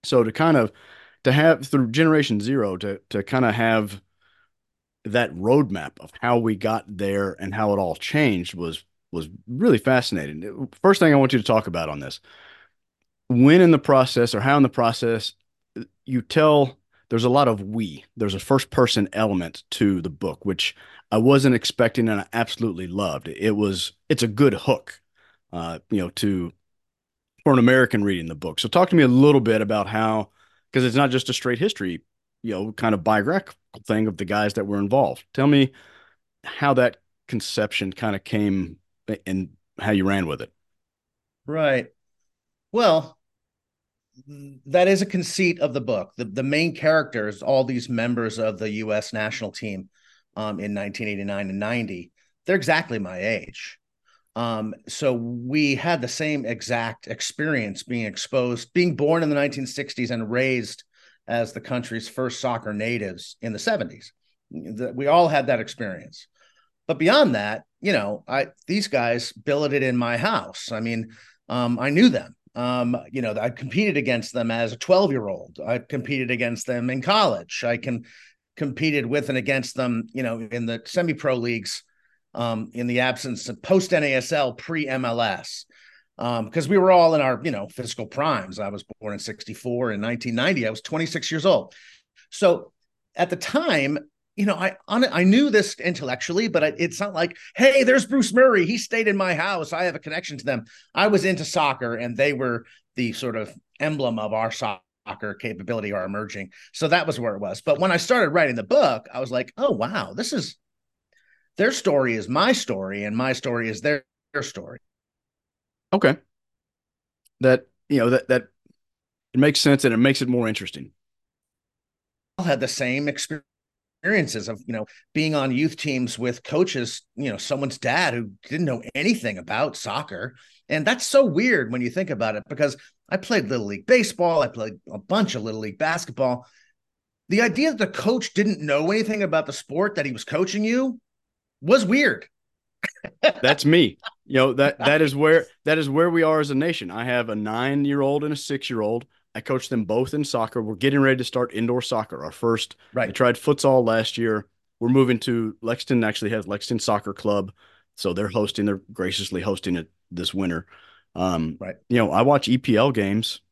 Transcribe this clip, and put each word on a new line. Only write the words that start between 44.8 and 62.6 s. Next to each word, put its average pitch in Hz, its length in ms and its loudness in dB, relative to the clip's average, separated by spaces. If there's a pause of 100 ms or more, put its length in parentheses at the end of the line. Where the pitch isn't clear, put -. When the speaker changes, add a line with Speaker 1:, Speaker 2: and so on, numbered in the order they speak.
Speaker 2:
is 196 140 4
a 202 60 -2
conceit 175 520 -2
of 147 140 0
the 135 80 -2
book. 107 360 -4
The, 120 80 -8
the 110 180 -6
main 151 320 0
characters, 135 640 0
all 131 220 2
these 120 260 -4
members 117 480 -2
of 110 220 -2
the 110 120 -4
U 107 220 -4
S 107 180 -2
national 107 400 -6
team, 98 380 -10 (460)
um, 107 240 -6
in 104 160 -6
nineteen 101 320 -8
eighty-nine 101 420 -6
and 98 100 -8
ninety, 104 520 -6 (340)
they're 185 100 2
exactly 151 440 0
my 92 180 -8
age. 98 640 -6 (560)
Um, 113 400 -4 (120)
so 131 260 -2
we 123 640 -2
had 160 260 0
the 123 60 -6
same 151 380 -4
exact 117 640 -6
experience 117 760 -4
being 120 220 -6
exposed, 120 680 -4
being 175 220 2
born 160 280 2
in 151 60 0
the 147 60 0
nineteen 139 300 -2
sixties 123 460 -6
and 113 180 -6
raised 123 540 -2 (440)
as 117 260 -2
the 113 80 -12
country's 120 460 -8
first 127 320 -6
soccer 113 340 -4